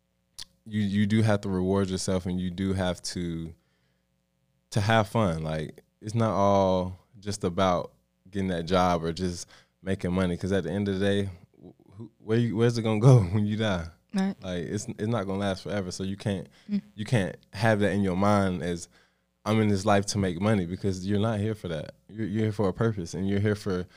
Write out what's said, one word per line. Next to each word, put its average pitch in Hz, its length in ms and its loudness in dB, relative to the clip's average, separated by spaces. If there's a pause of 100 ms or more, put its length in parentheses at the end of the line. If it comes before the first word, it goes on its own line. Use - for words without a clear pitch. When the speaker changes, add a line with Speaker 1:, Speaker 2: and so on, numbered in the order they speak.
(680)
Speaker 1:
you, 107 140 -2
you 101 260 2
do 110 160 4
have 104 200 4
to 101 60 -6
reward 95 420 0
yourself, 92 360 -2
and 92 140 -4
you 92 100 -4
do 95 220 -2
have 92 300 -2
to, 82 500 -8 (1160)
to 113 100 -2
have 107 280 4
fun. 87 340 0
Like, 78 400 -6 (180)
it's 104 140 -10
not 113 180 2
all 92 640 2 (200)
just 98 260 -8
about 90 480 0 (380)
getting 95 180 -2
that 85 160 -2
job 90 400 2
or 85 80 -2
just 87 360 -6 (340)
making 92 300 -4
money, 90 240 0
'cause 95 160 -4
at 92 120 0
the 78 60 -6
end 101 180 -2
of 95 120 -2
the 101 40 0
day, 98 260 2 (300)
wh-, - 360 -20
who, 110 220 -18
where 110 200 0
you, 117 180 0
where's 117 220 2
it 110 40 -2
gonna 110 180 0
go 127 200 10
<laughs> 87 120 0
when 107 140 0
you 107 100 -2
die? 95 300 -2 (280)
Speaker 2:
Right. 196 280 -2
Speaker 1:
Like, 90 220 -6
it's, - 220 -6
it's 107 220 -6
not 110 180 -2
gonna 95 140 -4
last 98 220 -2
forever. 90 280 -6
So 95 140 -8
you 98 120 -6
can't, 98 300 -4 (240)
Speaker 2:
Mm. 202 120 -2 (120)
Speaker 1:
you 107 100 -8
can't 101 320 0 (180)
have 107 260 4
that 98 120 2
in 101 100 0
your 92 140 0
mind 98 460 2
as, 85 260 -6 (560)
"I'm 110 160 2
in 107 80 4
this 98 160 0
life 101 220 4
to - 120 -2
make 92 220 -2
money," 101 260 2
because 92 400 -4
you're 101 140 0
not 110 200 0
here 107 160 -2
for 92 120 -10
that. 78 260 -8 (140)
You're, 107 180 -8
you're 107 180 -2
here 107 80 0
for 101 160 0
a 90 40 0
purpose, 101 420 -2
and 95 140 -4
you're 101 120 0
here 104 160 2
for 90 280 -4 (120)